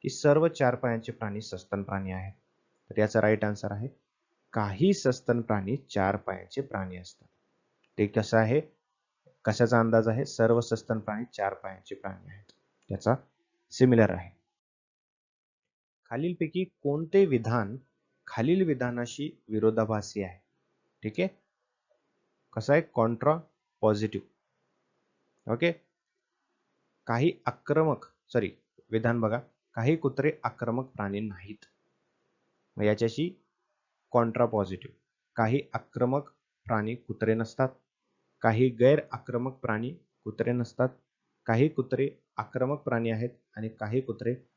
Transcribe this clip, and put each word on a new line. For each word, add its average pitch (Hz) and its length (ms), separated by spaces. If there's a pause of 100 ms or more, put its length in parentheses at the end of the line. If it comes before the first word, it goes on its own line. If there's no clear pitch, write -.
की 123 60
सर्व 151 400
चार 131 260
पायांचे 117 380
प्राणी 104 280
सस्तन 98 420
प्राणी 95 300
आहेत? 95 200 (580)
तर - 80
याचा 110 220
राईट 107 240
आन्सर 104 280
आहे, 107 160 (640)
काही 110 420
सस्तन 123 460
प्राणी 107 360
चार 98 400
पायांचे 95 440
प्राणी 92 360
असतात. - 320 (720)
ते 104 80
कसं 110 320
आहे, 123 380 (680)
कशाचा 113 360
अंदाज 113 280
आहे? 123 180
सर्व 117 340
सस्तन 117 380
प्राणी 107 260 (100)
चार 98 200
पायांचे 95 400
प्राणी 95 360
आहेत, 98 220 (360)
त्याचा 110 260 (560)
सिमिलर 117 400
आहे. 90 200 (1800)
खालीलपैकी 170 540
कोणते 160 640
विधान 117 500 (500)
खालील 165 360
विधानाशी 123 680 (180)
विरोधाभासी 107 720
आहे? 90 160 (640)
ठीक 107 180
आहे, 190 80 (1200)
कसं 117 200
आहे? 160 100
कॉन्ट्रा 120 560 (420)
पॉझिटिव्ह. - 1700
ओके, 165 200 (1300)
काही 123 260 (140)
आक्रमक, 147 580
सॉरी, - 460 (400)
विधान 117 300
बघा, 110 180 (360)
काही 127 220
कुत्रे 143 360 (120)
आक्रमक 120 420
प्राणी 101 340
नाहीत. 104 440 (1120)
मग 107 80
याच्याशी 117 460 (800)
कॉन्ट्रा 117 360
पॉझिटिव्ह, 98 500 (400)
काही 117 240 (120)
आक्रमक 123 580 (360)
प्राणी 110 280
कुत्रे 110 400
नसतात, 113 340 (720)
काही 117 260
गैर 123 320 (100)
आक्रमक 120 420
प्राणी 113 380 (340)
कुत्रे 113 280
नसतात, 123 360 (580)
काही 120 220
कुत्रे 139 420 (260)
आक्रमक 127 440
प्राणी 117 300
आहेत 113 180 (280)
आणि 107 120
काही 110 320
कुत्रे 120 360 (200)